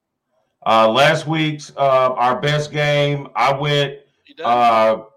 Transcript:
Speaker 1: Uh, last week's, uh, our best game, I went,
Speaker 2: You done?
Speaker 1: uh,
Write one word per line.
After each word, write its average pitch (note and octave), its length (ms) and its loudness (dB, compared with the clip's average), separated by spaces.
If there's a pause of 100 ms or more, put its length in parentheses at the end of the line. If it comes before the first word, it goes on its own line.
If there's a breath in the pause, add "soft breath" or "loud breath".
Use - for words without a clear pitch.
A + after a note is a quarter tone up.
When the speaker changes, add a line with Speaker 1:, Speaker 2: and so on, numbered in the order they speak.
(640)
Speaker 1:
Uh, A2+ 240 4
last C#3 380 2
week's, D#3 480 -4
uh, C3 380 2
our B2 260 -2
best D3 320 -4
game, C#3+ 640 -2
I B2+ 180 0
went, C#3+ 460 -2 (260)
Speaker 2:
You - 100 -20
done? D#3+ 120 -8
Speaker 1:
uh, A2+ 560 2 (140)